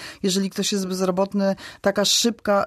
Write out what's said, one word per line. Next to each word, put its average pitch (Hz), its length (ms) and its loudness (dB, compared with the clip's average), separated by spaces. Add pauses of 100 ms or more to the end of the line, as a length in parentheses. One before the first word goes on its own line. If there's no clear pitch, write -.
(240)
jeżeli 190 260 0
ktoś - 220 -4
jest 190 160 -2
bezrobotny, 190 680 0 (260)
taka 196 240 2
szybka, - 600 2